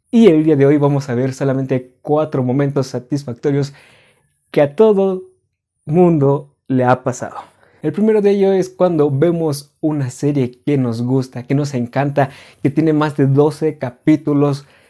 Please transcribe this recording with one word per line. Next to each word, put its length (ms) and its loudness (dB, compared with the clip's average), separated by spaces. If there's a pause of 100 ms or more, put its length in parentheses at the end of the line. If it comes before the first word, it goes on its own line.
Y 180 6
el 180 4
día 100 4
de 120 4
hoy 100 4
vamos 320 -2
a 60 -4
ver 180 -4
solamente 680 -4
cuatro 420 -2
momentos 440 -2
satisfactorios 840 -4 (800)
que 100 0
a 120 0
todo 500 2 (600)
mundo 720 2 (120)
le 180 0
ha 180 2
pasado. 320 -8 (460)
El 120 -4
primero 280 2
de 80 2
ellos 240 2
es 160 0
cuando 400 0
vemos 720 -2
una 300 -4
serie 520 -4
que 140 0
nos 240 -4
gusta, 460 -4
que 80 -2
nos 180 -4
encanta, 560 -2 (320)
que 80 0
tiene 240 0
más 240 -2
de 80 2
doce 540 0
capítulos 880 -2 (220)